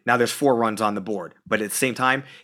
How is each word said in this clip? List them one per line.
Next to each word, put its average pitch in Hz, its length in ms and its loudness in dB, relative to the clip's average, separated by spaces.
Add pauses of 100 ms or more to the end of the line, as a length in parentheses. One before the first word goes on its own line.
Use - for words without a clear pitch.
now 123 120 4
there's 120 160 2
four 139 240 2
runs 110 260 0
on 104 120 0
the 104 60 -4
board. 92 340 -8 (120)
But 107 160 -2
at 104 80 -4
the - 60 -6
same 127 180 0
time, 131 300 0 (200)